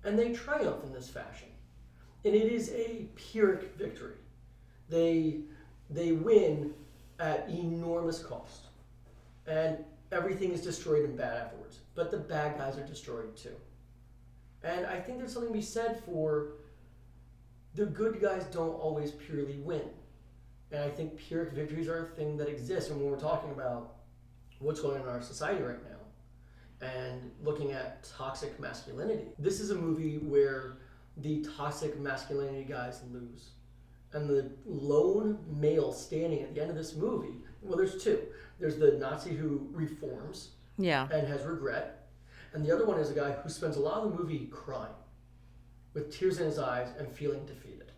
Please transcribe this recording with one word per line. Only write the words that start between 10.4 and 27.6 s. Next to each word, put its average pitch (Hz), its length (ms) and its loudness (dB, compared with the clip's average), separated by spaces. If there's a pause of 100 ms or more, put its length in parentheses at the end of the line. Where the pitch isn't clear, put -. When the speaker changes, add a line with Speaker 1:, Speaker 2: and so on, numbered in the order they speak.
Speaker 1:
is 165 100 -2
destroyed 151 420 2
and 127 140 -2
bad - 180 0
afterwards. - 440 -10 (140)
But 165 160 0
the 202 80 -2
bad 151 380 -2
guys 135 220 -4
are 139 80 -8
destroyed 110 500 -10
too. - 180 -14 (1080)
And 180 240 -2
I 180 140 -4
think 247 180 -8
there's 233 140 -6
something 233 200 -2
to 214 60 0
be 208 60 0
said 226 400 -2
for 156 480 2 (1200)
the 208 120 2
good 208 340 0
guys 190 240 2
don't 165 300 0
always 151 380 0
purely 139 460 -4
win. 151 240 -2 (880)
And 147 100 -2
I 143 60 0
think 156 300 -6
Pyrrhic 165 340 -4
victories 151 360 -4
are 165 180 -2
a - 100 -12
thing 151 220 -2
that 147 100 -2
exists. 143 420 -4
And 143 100 -4
when 143 100 0
we're 139 100 -2
talking 156 300 0
about 131 460 -6 (640)
what's 151 220 0
going 139 160 0
on 131 60 -4
in 127 60 -6
our 120 140 -4
society 165 400 -2
right 120 220 -4
now, - 80 -16 (960)
and 127 440 -6 (120)
looking 147 300 0